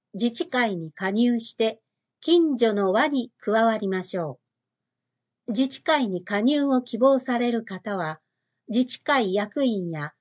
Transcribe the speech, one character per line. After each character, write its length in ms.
自 160
治 180
会 280
に 160
加 180
入 300
し 160
て 240
近 360
所 160
の 200
輪 160
に 300
加 120
わ 260
り 120
ま 140
し 160
ょ 200
う。 40
自 160
治 140
会 260
に 160
加 180
入 220
を 180
希 160
望 200
さ 200
れ 120
る 140
方 320
は、 240
自 160
治 180
会 320
役 300
員 260
や 300